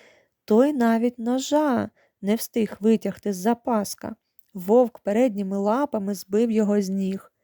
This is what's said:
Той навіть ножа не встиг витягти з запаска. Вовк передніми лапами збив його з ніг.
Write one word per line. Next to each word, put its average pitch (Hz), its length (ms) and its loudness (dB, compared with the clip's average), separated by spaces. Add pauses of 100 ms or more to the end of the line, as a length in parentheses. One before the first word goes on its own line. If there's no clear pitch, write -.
(460)
Той 269 280 4
навіть 233 460 0
ножа 254 720 0 (320)
не 202 140 0
встиг - 440 -4
витягти 208 540 0
з 185 40 -6
запаска. 220 800 -4 (380)
Вовк 214 460 2
передніми 202 580 -2
лапами 208 560 -2
збив 214 380 -2
його 208 300 2
з 185 80 -4
ніг. 196 420 -6 (120)